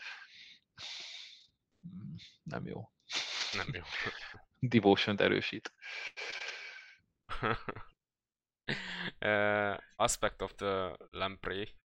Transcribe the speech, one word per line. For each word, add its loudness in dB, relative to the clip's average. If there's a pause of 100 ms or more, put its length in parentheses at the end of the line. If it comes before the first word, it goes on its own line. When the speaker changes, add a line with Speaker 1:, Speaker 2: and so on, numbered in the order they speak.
(2500)
Speaker 1:
Nem -6
jó. -10 (640)
Speaker 2:
Nem -2
jó. -6 (460)
Speaker 1:
<laughs> -4
Devotion-t 8
erősít. 4 (1500)
Speaker 2:
<laughs> 0 (1600)
Ö, 4 (220)
Aspect 2
of -4
the 0 (140)
Lamprey. -4